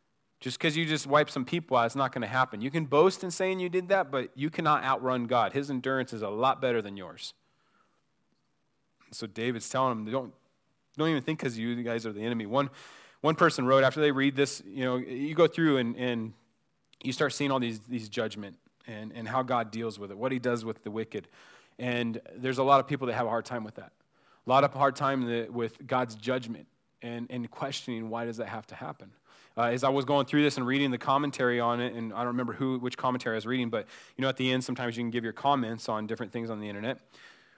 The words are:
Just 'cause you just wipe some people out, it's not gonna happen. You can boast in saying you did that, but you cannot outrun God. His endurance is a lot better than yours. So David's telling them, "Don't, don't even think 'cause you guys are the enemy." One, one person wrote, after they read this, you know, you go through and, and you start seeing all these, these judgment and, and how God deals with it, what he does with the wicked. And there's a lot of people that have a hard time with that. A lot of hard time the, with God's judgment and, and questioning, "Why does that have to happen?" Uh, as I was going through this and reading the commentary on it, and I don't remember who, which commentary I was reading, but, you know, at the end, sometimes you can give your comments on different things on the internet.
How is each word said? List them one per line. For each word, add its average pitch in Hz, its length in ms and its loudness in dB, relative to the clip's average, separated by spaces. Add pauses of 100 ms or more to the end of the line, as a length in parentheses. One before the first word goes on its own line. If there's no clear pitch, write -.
(400)
Just - 200 -6
'cause 156 160 2
you 165 80 2
just 156 220 0
wipe 147 240 4
some 135 140 -2
people 160 320 -2
out, 117 100 6
it's 117 100 -4
not 131 160 0
gonna 120 140 -2
happen. 123 340 0
You 131 100 -4
can 160 140 -2
boast 156 400 4
in 185 60 -6
saying 185 300 -2
you 180 80 -2
did 180 200 -2
that, 147 220 2
but 131 260 -2
you 143 140 -2
cannot 151 340 2
outrun 127 420 0
God. 110 260 4
His 139 180 -2
endurance 131 420 -2
is 110 100 -6
a 104 60 -4
lot 117 320 0
better 120 220 0
than 101 140 -12
yours. 87 380 -12 (1800)
So - 160 -8
David's 113 420 -4
telling 127 360 0
them, 107 80 -6
"Don't, 131 220 -4 (640)
don't 156 120 2
even 147 140 2
think 156 180 -2
'cause 120 160 -2
you 120 260 -2
guys 117 240 -2
are 107 60 -4
the 101 80 -8
enemy." 113 260 -2
One, 131 240 2 (500)
one 156 140 2
person 151 320 4
wrote, 135 160 8
after 131 180 4
they 147 120 6
read 135 240 2
this, 135 280 0
you 107 200 -6
know, 127 120 0
you 135 380 -4
go 165 140 8
through 160 300 4
and, 120 180 0
and 117 380 -2 (680)
you 127 100 -2
start 139 200 0
seeing 143 180 0
all 135 80 2
these, 117 220 -2
these 110 280 -8
judgment 107 480 -6 (300)
and, 110 260 -12
and 113 140 -10
how 127 160 0
God 120 300 0
deals 113 260 -6
with 101 140 -10
it, 98 60 -12
what 127 120 -2
he 131 80 -2
does 120 260 0
with 113 200 -8
the 107 60 -6
wicked. 107 360 -6 (540)
And 120 400 -2 (160)
there's 127 220 -2
a 135 40 2
lot 139 160 8
of 123 80 2
people 135 220 -2
that 113 60 -2
have 120 120 0
a - 20 -2
hard 113 160 0
time 120 200 -6
with 107 100 -14
that. 90 180 -18 (540)
A - 20 -2
lot 131 140 8
of 143 100 4
hard 135 220 4
time 135 280 2
the, 117 280 -2
with 117 340 -4
God's 127 300 0
judgment 117 540 -4 (340)
and, 120 260 -8
and 123 220 -8
questioning, 127 580 -6
"Why 117 160 -4
does 117 120 -6
that 110 120 -6
have 107 200 -10
to - 80 -16
happen?" 104 340 -14 (460)
Uh, 117 60 2
as 120 200 2
I 139 60 4
was 135 160 4
going 139 220 4
through 147 180 4
this 143 120 2
and 127 80 -2
reading 135 280 2
the 120 60 -2
commentary 135 600 2
on 120 220 2
it, 120 140 -2
and 113 180 -6
I 98 60 -6
don't 123 100 -2
remember 120 240 -2
who, 131 260 -2
which 123 180 -4
commentary 123 380 0
I 110 40 -2
was 104 80 -6
reading, 123 240 0
but, 110 180 -2 (280)
you 127 60 -4
know, 135 60 2
at 127 80 0
the 131 160 0
end, 127 100 2
sometimes 120 340 -4
you 120 60 -4
can 117 80 -2
give 117 140 -2
your 110 80 -4
comments 117 560 0
on 107 180 -2
different 113 240 -6
things 117 180 -6
on 107 120 -6
the 104 80 -8
internet. 104 320 -6 (580)